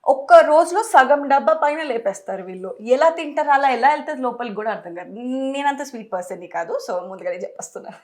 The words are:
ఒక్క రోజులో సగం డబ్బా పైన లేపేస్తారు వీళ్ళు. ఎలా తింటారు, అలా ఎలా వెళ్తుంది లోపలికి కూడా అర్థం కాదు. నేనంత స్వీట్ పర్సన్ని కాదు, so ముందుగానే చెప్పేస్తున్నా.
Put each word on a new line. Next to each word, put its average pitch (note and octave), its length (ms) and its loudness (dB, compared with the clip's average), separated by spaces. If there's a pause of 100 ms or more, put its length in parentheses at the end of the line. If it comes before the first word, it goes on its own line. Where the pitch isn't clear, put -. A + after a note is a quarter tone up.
(120)
ఒక్క D#4 260 8 (120)
రోజులో E4+ 320 4 (100)
సగం C#4+ 300 6 (100)
డబ్బా C4+ 300 2
పైన D4 180 0 (120)
లేపేస్తారు G3 580 -6
వీళ్ళు. F#3 200 -12 (260)
ఎలా D#4 120 4 (100)
తింటారు, D4 380 -2
అలా C#4 220 2
ఎలా C4 160 4
వెళ్తుంది C#4+ 320 -6
లోపలికి A#3+ 340 -6
కూడా G#3+ 160 -4
అర్థం E3+ 240 -14
కాదు. F3+ 100 -16 (440)
నేనంత C#4 360 -4
స్వీట్ A3+ 240 -14
పర్సన్ని F3+ 420 -10
కాదు, E3+ 180 -6 (120)
so G3+ 80 -6 (160)
ముందుగానే F3+ 360 -8
చెప్పేస్తున్నా. - 460 -16 (120)